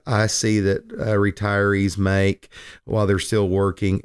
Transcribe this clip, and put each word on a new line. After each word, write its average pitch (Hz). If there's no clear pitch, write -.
I 110
see 107
that, 98
uh, 110
retirees 101
make 98
while 107
they're 98
still 101
working 98